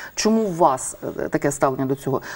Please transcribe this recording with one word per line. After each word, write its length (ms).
Чому 260
у 120
вас, 440
е, 100
таке 220
ставлення 340
до 100
цього? 260